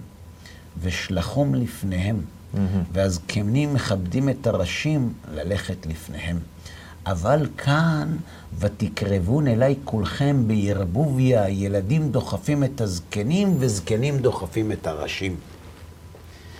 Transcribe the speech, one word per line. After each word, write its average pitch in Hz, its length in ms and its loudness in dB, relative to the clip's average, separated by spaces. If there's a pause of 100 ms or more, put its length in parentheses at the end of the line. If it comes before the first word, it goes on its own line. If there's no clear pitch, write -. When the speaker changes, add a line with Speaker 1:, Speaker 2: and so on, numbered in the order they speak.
(840)
Speaker 1:
ושלחום 95 720 0
לפניהם, 98 680 0 (340)
Speaker 2:
מהמם. 98 280 2 (100)
Speaker 1:
והזקנים 104 840 0
מכבדים 110 540 0
את - 180 0
הראשים 113 680 2 (220)
ללכת 87 520 -2
לפניהם. 80 520 -6 (680)
אבל 104 400 2 (120)
כאן, 156 580 2 (420)
ותקרבון 101 920 2
אליי 127 260 4 (100)
כולכם 117 640 2
בערבוביה", 107 1000 4
ילדים 98 600 2
דוחפים 139 540 0
את 131 160 -2
הזקנים, 120 760 2
וזקנים 120 600 2
דוחפים 110 540 0
את 90 140 -4
הראשים. 80 500 -4 (1200)